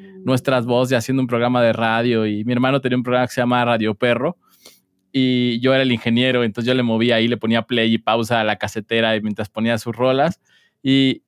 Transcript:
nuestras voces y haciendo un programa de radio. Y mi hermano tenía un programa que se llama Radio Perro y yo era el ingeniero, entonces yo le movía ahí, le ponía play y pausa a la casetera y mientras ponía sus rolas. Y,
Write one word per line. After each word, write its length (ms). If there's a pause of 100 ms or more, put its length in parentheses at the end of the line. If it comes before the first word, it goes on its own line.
(240)
nuestras 420
voces 260
y 40
haciendo 260
un 60
programa 340
de 100
radio. 540
Y 180
mi 80
hermano 280
tenía 180
un 60
programa 240
que 60
se 80
llama 220
Radio 300
Perro 420 (760)
y 480
yo 140
era 80
el 100
ingeniero, 520
entonces 240
yo 60
le 100
movía 320
ahí, 100
le 100
ponía 260
play 320
y 40
pausa 420
a 40
la 120
casetera 600
y 40
mientras 280
ponía 300
sus 160
rolas. 460 (420)
Y, 460